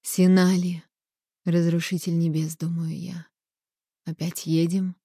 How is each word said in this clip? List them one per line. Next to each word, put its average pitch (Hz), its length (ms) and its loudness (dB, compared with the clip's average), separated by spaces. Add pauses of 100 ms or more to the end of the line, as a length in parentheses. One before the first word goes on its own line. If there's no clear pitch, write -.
"Синали, 180 800 2 (600)
разрушитель 170 720 0
небес", 160 400 -2
думаю 165 400 -6
я. 175 300 -12 (800)
"Опять 165 400 -8
едем? 175 580 0